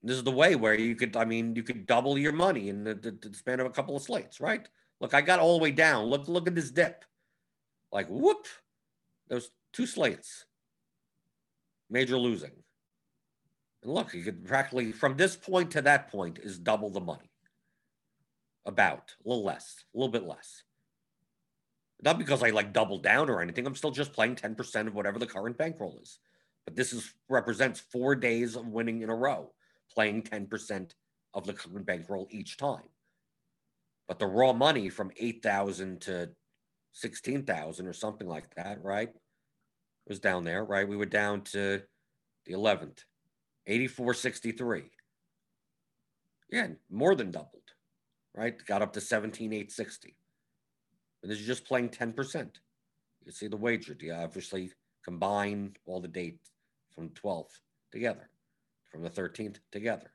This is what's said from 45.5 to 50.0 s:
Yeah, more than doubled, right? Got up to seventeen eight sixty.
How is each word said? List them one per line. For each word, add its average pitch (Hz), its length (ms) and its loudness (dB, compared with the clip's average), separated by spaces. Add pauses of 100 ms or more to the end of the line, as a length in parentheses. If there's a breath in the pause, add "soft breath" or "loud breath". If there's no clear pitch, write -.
Yeah, 226 160 -2 (240)
more 143 240 4
than 107 160 -4
doubled, - 420 -14 (600)
right? 113 200 -4 (100)
Got 101 160 2
up 104 120 -2
to 107 80 -6
seventeen 107 520 -2
eight 104 180 -6
sixty. - 460 -12 (1040)